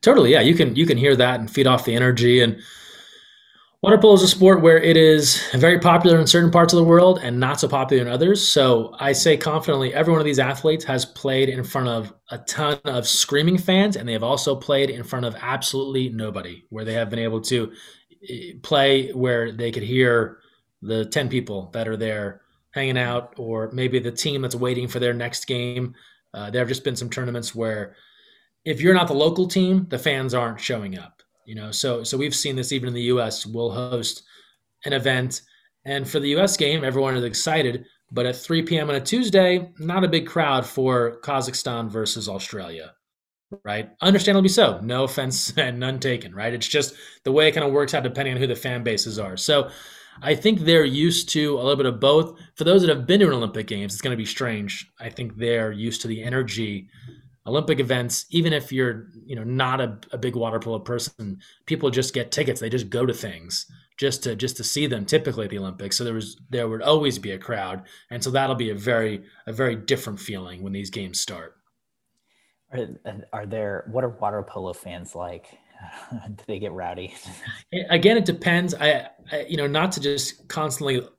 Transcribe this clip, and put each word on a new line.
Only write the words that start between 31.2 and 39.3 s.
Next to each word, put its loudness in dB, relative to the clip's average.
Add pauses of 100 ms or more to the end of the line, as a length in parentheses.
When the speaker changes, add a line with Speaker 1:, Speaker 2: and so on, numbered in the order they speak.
Speaker 1:
You -16
know, -12
so, -4
so -6
we've -2
seen -4
this -6
even -4
in -6
the -6
U 2
S. -4
We'll -4
host -6 (640)
an -4
event, -2 (420)
and -6
for -2
the -4
U 0
S 2
game, 0
everyone 0
is -2
excited. -2 (260)
But -2
at -2
three -2
P -2
M -2
on 0
a -2
Tuesday, 2 (100)